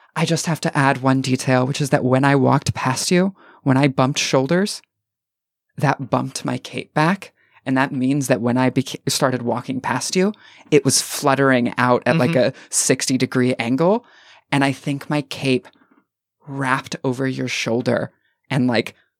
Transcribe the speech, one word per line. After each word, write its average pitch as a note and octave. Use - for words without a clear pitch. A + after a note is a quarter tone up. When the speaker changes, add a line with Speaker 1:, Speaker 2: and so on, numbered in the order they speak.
Speaker 1:
I E3
just D#3+
have D#3+
to -
add C3+
one C3
detail, B2+
which C#3
is C#3
that -
when B2+
I C#3+
walked C3
past -
you, F#3
when C3+
I C#3+
bumped C3
shoulders, E3
that C#3
bumped B2+
my B2+
cape -
back. E3
And C3
that C3+
means C3+
that A#2
when A#2+
I C3
beca-, B2+
started B2+
walking A#2+
past -
you, F#3+
it D3
was -
fluttering C3+
out B2
at, D#3
like, E3
Speaker 2:
Mm-hmm. B2+
Speaker 1:
a -
sixty -
degree B2+
angle. D#3+
And D3
I E3+
think C#3+
my D3+
cape C3
wrapped C3+
over C3
your C3
shoulder A#2+
and, B2
like, A#2+